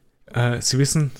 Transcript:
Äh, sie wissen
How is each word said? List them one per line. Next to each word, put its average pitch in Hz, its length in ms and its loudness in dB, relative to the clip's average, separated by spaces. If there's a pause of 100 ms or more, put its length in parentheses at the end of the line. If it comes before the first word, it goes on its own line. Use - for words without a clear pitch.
(280)
Äh, 120 340 0
sie - 160 -2
wissen 143 320 2 (100)